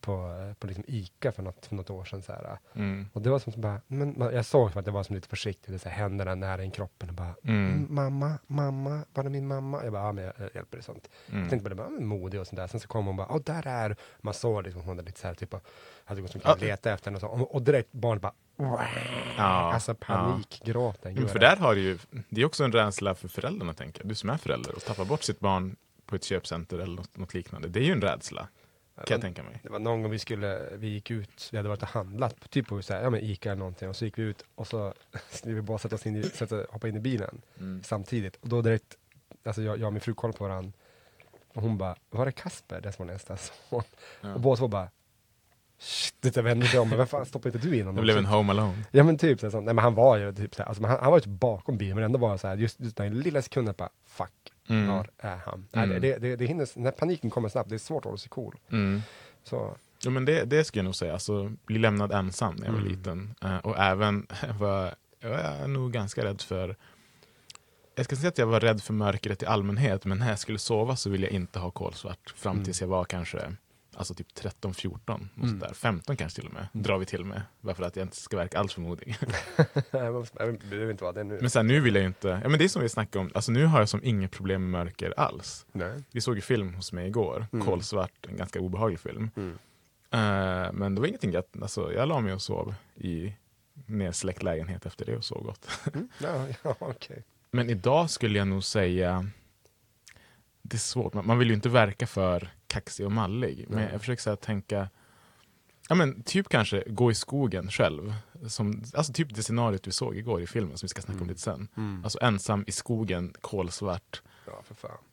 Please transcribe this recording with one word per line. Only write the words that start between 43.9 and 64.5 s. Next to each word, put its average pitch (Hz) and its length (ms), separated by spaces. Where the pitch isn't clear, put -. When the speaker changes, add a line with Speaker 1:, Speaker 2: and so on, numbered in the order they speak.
Speaker 2:
Ja. 101 120
Speaker 1:
Och 120 80
båda 131 160
två 123 100
bara, 98 220
"Shit", - 580
det 127 60
vände 120 260
sig 123 120
om. 117 100
Men 110 80
"Vad 123 120
fan, 139 160
stoppar 127 240
inte 117 180
du 160 80
in 110 60
honom?" 95 140
Speaker 2:
Det 101 60
blev 110 160
en 101 60
Speaker 1:
Typ. 101 80
Speaker 2:
Home 104 220
Alone. 104 380
Speaker 1:
Ja, 143 120
men 160 140
typ 151 220
så 110 60
här, 104 60
sånt. 107 140
Nej, 117 100
men 110 80
han 120 120
var 117 220
ju 101 160
typ 104 220
så 104 60
här, - 60
alltså, 107 140
men 110 100
han, 127 100
han 135 100
var 170 60
ju 139 40
typ 98 180
bakom 117 380
bilen, 98 180
men 110 80
ändå 120 160
var 113 120
det 98 60
så 98 100
här, 95 100
just, 110 220
just 117 180
den 104 220
lilla 147 220
sekunden 113 360
bara, 90 120
"Fuck, - 260
Speaker 2:
Mm. 110 180
Speaker 1:
var 98 300
är 98 180
han?" 95 260
Nej, 110 120
Speaker 2:
Mm. 92 180
Speaker 1:
det, 135 160
det, 123 180
det 120 100
hinner, 147 280
den 120 120
här 131 60
paniken 156 380
kommer 107 200
snabbt, 107 200
det 110 60
är 107 40
svårt 156 220
att - 40
hålla 104 120
sig - 120
cool. 113 260
Speaker 2:
Mm. 101 300
Speaker 1:
Så. 113 320
Speaker 2:
Ja, 127 60
men 131 160
det, 156 180
det 147 200
skulle - 160
jag 92 60
nog 92 100
säga. 82 180
Alltså, 101 380
bli 110 140
lämnad 104 320
ensam 95 440
när - 100
jag 113 80
var 107 60
Speaker 1:
Mm. 98 120
Speaker 2:
liten. 92 520
Eh, 95 140
och 104 220
även 101 480
<laughs> 104 180